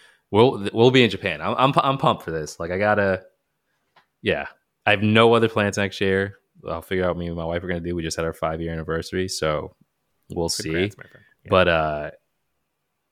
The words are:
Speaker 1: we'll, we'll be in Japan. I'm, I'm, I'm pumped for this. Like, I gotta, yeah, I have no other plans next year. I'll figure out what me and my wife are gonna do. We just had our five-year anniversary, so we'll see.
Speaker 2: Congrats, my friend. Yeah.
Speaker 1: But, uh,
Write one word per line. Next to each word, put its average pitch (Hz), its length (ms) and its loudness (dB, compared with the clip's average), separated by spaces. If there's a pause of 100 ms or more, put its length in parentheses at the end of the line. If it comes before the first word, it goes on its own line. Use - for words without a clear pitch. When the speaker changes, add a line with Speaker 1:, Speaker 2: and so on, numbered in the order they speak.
(300)
Speaker 1:
we'll, 104 420 2
we'll 117 200 6
be 127 120 6
in 110 60 2
Japan. 87 320 -6
I'm, 98 160 -4
I'm, 135 180 2
I'm 135 220 2
pumped 117 240 0
for - 80 -10
this. 78 280 -8
Like, 85 120 -6
I 90 80 -4
gotta, 101 460 0 (1000)
yeah, 73 240 -2 (400)
I 104 60 4
have 101 100 0
no 113 320 6
other 113 160 4
plans 101 260 -2
next 101 240 -4
year. 98 380 0 (280)
I'll 82 140 -6
figure 92 240 -4
out 90 40 0
what 85 100 -2
me 87 80 -6
and 85 100 -8
my 85 80 -6
wife 85 180 -4
are 95 60 -10
gonna 87 120 -4
do. 85 140 -6
We 87 80 -4
just 80 140 -6
had 82 80 -4
our 82 80 -4
five-year 82 400 -4
anniversary, 82 560 -4
so 78 460 -4 (560)
we'll 82 180 -4
see. - 220 -6
Speaker 2:
Congrats, 92 260 -2
my - 80 -20
friend. - 200 -20 (200)
Yeah. - 60 -12
Speaker 1:
But, 92 180 6
uh, 78 420 0 (1000)